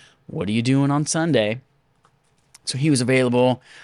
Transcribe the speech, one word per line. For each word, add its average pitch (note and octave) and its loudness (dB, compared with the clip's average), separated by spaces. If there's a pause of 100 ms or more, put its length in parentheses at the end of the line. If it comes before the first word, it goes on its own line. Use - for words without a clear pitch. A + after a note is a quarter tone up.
(260)
What D#3+ -8
are - -2
you A2+ 0
doing C3+ 2
on D3 0
Sunday?" B2+ 0 (1040)
So - -8
he D3+ 0
was C3 2
available. B2 2 (220)